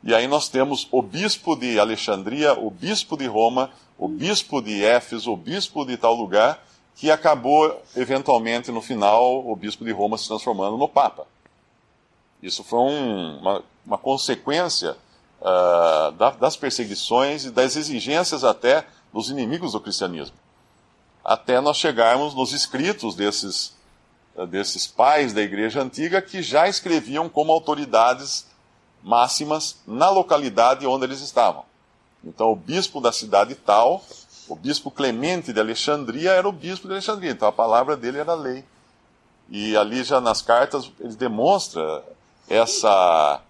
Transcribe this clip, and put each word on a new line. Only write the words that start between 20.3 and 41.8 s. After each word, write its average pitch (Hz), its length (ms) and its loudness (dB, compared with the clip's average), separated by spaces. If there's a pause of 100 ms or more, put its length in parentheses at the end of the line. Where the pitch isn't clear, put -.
Até 127 320 2
nós 143 160 0
chegarmos 131 580 2
nos 131 200 -2
escritos 170 600 -4
desses, 196 640 -4 (720)
desses 95 380 -4
pais 135 480 2
da 104 80 0
igreja 107 400 -2
antiga 165 400 -2
que 190 200 -12
já 147 240 4
escreviam 160 640 -2
como 156 240 0
autoridades 135 960 0 (560)
máximas 127 760 0 (100)
na 131 220 2
localidade 139 760 2
onde 131 180 0
eles 131 160 -6
estavam. 107 460 0 (580)
Então, 113 260 0
o 107 60 2
bispo 143 420 -6
da 120 140 0
cidade 107 420 0
tal, 117 480 2 (460)
o 80 80 -14
bispo 139 340 -8
Clemente 139 600 -4
de 110 80 0
Alexandria, 135 720 -2
era 185 180 4
o 202 40 -4
bispo 180 340 -12
de 190 80 -8
Alexandria. 196 360 -6
Então, 110 160 0
a 104 60 4
palavra 120 420 2
dele 127 220 -8
era 151 160 -4
lei. 135 320 -6 (840)
E 107 260 -2
ali 107 280 2
já 131 180 2
nas 113 180 0
cartas 127 580 2
ele 117 160 -12
demonstra 110 880 -2 (460)